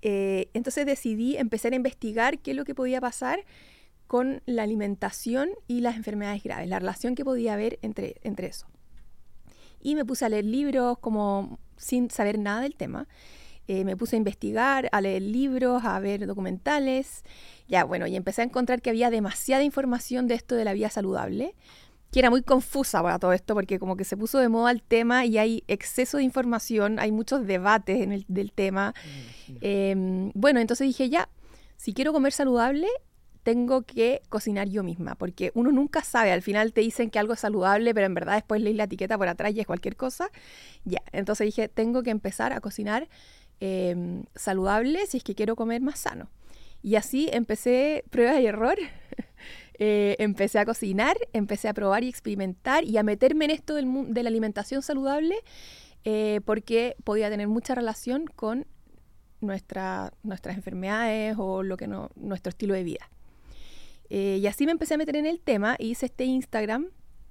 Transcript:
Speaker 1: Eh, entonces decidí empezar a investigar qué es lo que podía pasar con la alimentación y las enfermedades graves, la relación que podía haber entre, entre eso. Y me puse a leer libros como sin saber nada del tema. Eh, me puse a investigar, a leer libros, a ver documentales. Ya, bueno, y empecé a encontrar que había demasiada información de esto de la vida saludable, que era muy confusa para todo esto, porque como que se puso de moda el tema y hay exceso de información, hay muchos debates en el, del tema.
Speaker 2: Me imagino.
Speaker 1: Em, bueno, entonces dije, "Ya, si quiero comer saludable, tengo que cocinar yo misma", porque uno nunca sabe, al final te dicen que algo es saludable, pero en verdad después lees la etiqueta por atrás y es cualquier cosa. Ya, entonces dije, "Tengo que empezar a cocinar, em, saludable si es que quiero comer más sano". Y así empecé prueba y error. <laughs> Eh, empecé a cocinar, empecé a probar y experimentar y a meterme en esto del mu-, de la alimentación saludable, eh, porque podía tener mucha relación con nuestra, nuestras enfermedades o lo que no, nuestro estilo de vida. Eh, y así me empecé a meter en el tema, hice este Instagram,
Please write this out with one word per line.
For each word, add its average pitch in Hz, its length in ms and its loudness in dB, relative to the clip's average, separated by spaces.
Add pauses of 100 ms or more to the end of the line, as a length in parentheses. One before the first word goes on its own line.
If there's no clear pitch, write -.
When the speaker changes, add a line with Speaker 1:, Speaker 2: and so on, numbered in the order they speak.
Speaker 1:
Eh, 196 520 0
entonces 262 320 -2
decidí 247 500 0
empezar 233 360 0
a 262 40 0
investigar 247 640 -2
qué 269 120 -6
es 262 40 -2
lo 277 80 -4
que 269 100 -8
podía 254 260 0
pasar 254 440 -4 (640)
con 254 380 0
la 233 180 0
alimentación 220 880 -2 (180)
y 240 120 -2
las 240 160 0
enfermedades 208 460 -6
graves, - 260 -8
la 190 120 -2
relación 196 340 -4
que 269 100 -6
podía 233 300 0
haber 214 280 -2
entre, 214 400 -6
entre 185 260 -6
eso. - 180 -14 (1120)
Y 285 140 0
me 302 100 0
puse 254 200 -2
a 226 40 2
leer 214 180 0
libros 254 520 0
como 202 600 -2 (180)
sin 247 340 0
saber 208 280 0
nada 208 240 -2
del 285 120 -4
tema. - 320 -8 (600)
Eh, 190 160 0
me 190 120 -2
puse 226 200 -2
a - 20 4
investigar, 220 760 0
a 208 80 2
leer 190 220 0
libros, 247 600 2
a 190 160 0
ver 202 260 -2
documentales. 262 960 -2 (460)
Ya, 185 160 6
bueno, 175 220 -2
y 185 100 -2
empecé 190 260 -2
a - 40 4
encontrar 247 360 0
que 247 80 0
había 233 200 4
demasiada 226 520 2
información 254 640 0
de 233 80 2
esto 233 220 -4
de 226 80 2
la 202 80 0
vida 208 180 0
saludable, 202 640 -2 (560)
que 254 100 4
era 254 100 8
muy 247 120 6
confusa 254 600 2
para 175 160 2
todo 180 160 4
esto, 185 200 0
porque 190 240 0
como 185 180 -4
que 190 80 -4
se 190 120 -4
puso 226 220 0
de 247 100 6
moda 233 220 4
el 240 120 0
tema 233 440 4
y 220 120 2
hay 220 300 2
exceso - 480 0
de 285 80 2
información, 226 760 0
hay 214 140 2
muchos 226 340 0
debates 196 540 2
en 196 120 0
el, 202 160 -4
del 196 240 -2
tema. 196 420 0 (100)
Speaker 2:
Me 139 180 -14
imagino. 117 380 -18
Speaker 1:
Em, 190 720 0
bueno, 247 260 6
entonces 240 260 2
dije, 262 240 0
"Ya, 320 180 0 (480)
si - 160 -6
quiero 277 220 0
comer 277 180 4
saludable, 269 560 2 (540)
tengo 240 400 2
que 233 480 0
cocinar 202 400 -2
yo 202 120 -2
misma", 175 340 -6
porque 180 380 -4
uno 240 180 4
nunca 285 300 2
sabe, 220 300 4
al 180 100 2
final 214 300 0
te 226 80 4
dicen 226 300 0
que - 80 -2
algo 214 160 0
es - 60 -8
saludable, 208 540 4
pero 202 120 4
en 190 80 0
verdad 175 220 0
después 214 260 0
lees 214 140 2
la 214 80 0
etiqueta 196 340 -4
por 190 100 2
atrás 196 260 -2
y 220 60 -4
es 202 60 -4
cualquier 185 300 -4
cosa. 262 340 -4 (560)
Ya, 180 160 -2 (100)
entonces 202 340 -2
dije, 214 220 -2
"Tengo 233 340 0
que 240 80 -2
empezar 220 440 -2
a 233 80 -6
cocinar, 214 460 -4 (520)
em, 180 640 -4 (100)
saludable 214 720 0
si 262 120 -4
es - 60 -6
que 202 100 -6
quiero 220 220 -2
comer 233 260 -2
más 285 180 -2
sano". - 300 -6 (520)
Y 202 140 2
así 262 360 2
empecé 247 800 2
prueba 247 300 6
y 240 60 6
error. 220 320 2
<laughs> - 500 -10 (520)
Eh, 208 380 4
empecé 208 400 2
a 208 60 6
cocinar, 226 520 2 (160)
empecé 208 360 -2
a 208 40 0
probar 208 300 2
y 254 60 -2
experimentar 208 760 -2
y 220 160 0
a 208 60 4
meterme 269 400 4
en 302 80 2
esto 302 240 -4
del 277 100 0
mu-, 262 260 -2
de 240 120 0
la 233 40 0
alimentación 220 540 -2
saludable, 294 540 0 (680)
eh, 214 400 0
porque 226 600 0
podía 208 260 0
tener 208 160 -2
mucha 233 300 0
relación 240 500 -4
con 233 400 -6 (760)
nuestra, 190 720 -6 (120)
nuestras 190 320 -8
enfermedades 214 840 -2
o 190 240 -2
lo 190 140 -4
que 214 100 -8
no, 202 300 -8
nuestro 190 340 -6
estilo 196 240 -2
de 185 80 -2
vida. - 260 -8 (1000)
Eh, 196 320 0
y 202 60 2
así 285 180 2
me 320 60 4
empecé 320 220 0
a 302 40 0
meter 302 160 -2
en 302 120 0
el 339 140 0
tema, 214 380 2
hice 233 280 -4
este - 180 -4
Instagram, 254 640 -2 (420)